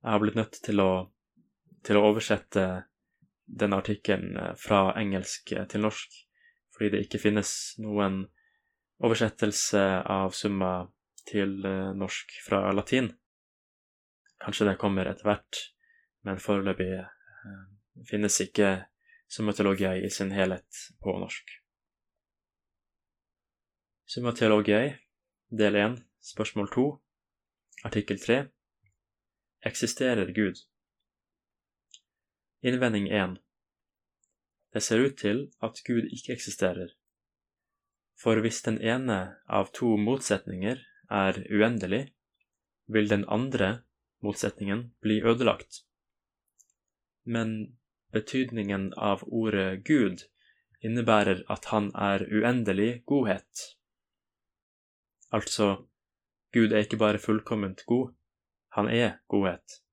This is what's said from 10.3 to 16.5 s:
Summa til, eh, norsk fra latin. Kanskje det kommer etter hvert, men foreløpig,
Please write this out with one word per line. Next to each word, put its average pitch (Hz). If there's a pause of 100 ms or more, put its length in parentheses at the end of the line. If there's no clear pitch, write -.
Summa 92 (360)
til, 98
eh, 95
norsk 95 (160)
fra 98
latin. 113 (1300)
Kanskje 104
det 95
kommer 98
etter -
hvert, - (640)
men 98
foreløpig, 95